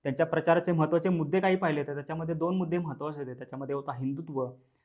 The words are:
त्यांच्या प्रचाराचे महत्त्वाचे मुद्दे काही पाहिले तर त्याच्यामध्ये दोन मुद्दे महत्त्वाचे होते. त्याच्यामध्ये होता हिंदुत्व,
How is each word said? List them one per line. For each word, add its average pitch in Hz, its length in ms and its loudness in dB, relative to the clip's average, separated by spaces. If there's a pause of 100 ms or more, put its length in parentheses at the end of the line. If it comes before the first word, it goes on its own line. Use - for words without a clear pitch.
त्यांच्या 143 220 2
प्रचाराचे 165 460 4
महत्त्वाचे 165 380 4
मुद्दे 165 300 2
काही 190 160 4
पाहिले 156 280 0
तर 147 100 -4
त्याच्यामध्ये 160 420 -4
दोन 175 220 0
मुद्दे 175 200 0
महत्त्वाचे 147 440 -4
होते. 127 120 -6
त्याच्यामध्ये 131 420 -6
होता 139 180 -4
हिंदुत्व, 135 540 -4 (380)